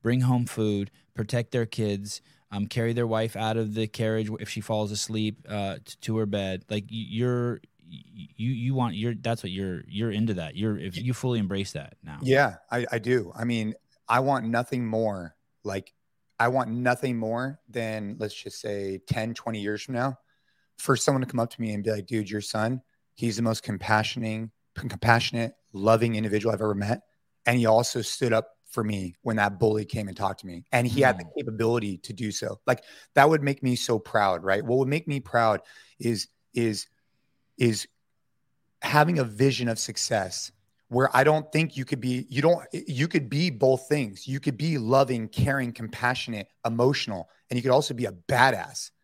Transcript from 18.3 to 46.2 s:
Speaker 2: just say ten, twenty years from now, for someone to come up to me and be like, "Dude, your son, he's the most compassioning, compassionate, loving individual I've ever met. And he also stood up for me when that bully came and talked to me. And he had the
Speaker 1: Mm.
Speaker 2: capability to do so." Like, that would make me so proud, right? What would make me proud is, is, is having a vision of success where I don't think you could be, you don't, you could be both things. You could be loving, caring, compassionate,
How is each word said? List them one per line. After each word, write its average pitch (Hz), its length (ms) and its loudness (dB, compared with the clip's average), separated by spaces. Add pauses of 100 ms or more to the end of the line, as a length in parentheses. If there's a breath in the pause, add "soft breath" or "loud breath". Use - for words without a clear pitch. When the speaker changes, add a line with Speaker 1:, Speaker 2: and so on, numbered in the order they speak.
Speaker 2:
just - 260 -14
say 98 380 -6 (100)
ten, 113 260 -2
twenty 113 260 -6
years 104 220 -2
from 135 120 -8
now, 127 240 0 (580)
for - 200 4
someone 135 260 2
to 123 40 -4
come 120 140 -2
up 113 100 0
to - 100 -12
me 110 140 -2
and 104 80 -4
be 110 80 0
like, 104 160 -4
"Dude, 110 240 -2
your 107 100 -4
son, 113 400 -2 (340)
he's 113 220 -2
the 117 60 -2
most 113 220 0
compassioning, 110 880 -2 (260)
compassionate, 117 800 2 (180)
loving 110 420 4
individual 107 400 0
I've 95 60 -4
ever 107 160 0
met. 101 240 -2 (440)
And 123 140 4
he 117 80 4
also 113 360 4
stood 120 300 -2
up 110 180 0 (200)
for 113 140 -4
me 98 380 -4
when 110 140 -2
that 104 220 0
bully 107 260 2
came 107 220 -6
and 92 100 -10
talked 98 240 -4
to - 60 -16
me. 85 240 -12
And 123 160 2
he 123 140 0
had 123 180 6
the 85 60 -10
Speaker 1:
Mm. - 140 -12
Speaker 2:
capability 113 600 -2
to - 140 -14
do 107 180 -4
so." 101 360 -8
Like, 127 180 0 (300 loud breath)
that 143 140 10
would 156 140 4
make 139 200 -2
me 127 120 2
so 117 240 0
proud, 95 460 2
right? 98 200 2
What 120 140 2
would 131 100 2
make 156 200 -2
me 143 100 -2
proud 113 440 2 (360 loud breath)
is, 113 300 -2 (260)
is, 113 320 0 (720)
is 113 320 2 (920)
having 151 360 4
a 135 60 2
vision 120 440 2
of 113 120 -2
success - 720 -4 (380)
where 127 240 4
I 151 80 8
don't 151 300 4
think 156 240 2
you 135 80 -4
could 127 160 -4
be, 127 300 -2
you 131 100 -2
don't, 165 320 4
you 135 360 -2
could 143 200 -2
be 156 220 0
both 131 380 2
things. 123 380 -2
You 135 140 -6
could 139 160 -2
be 151 220 -2
loving, 123 500 2
caring, 131 440 0
compassionate, 120 760 -4 (160)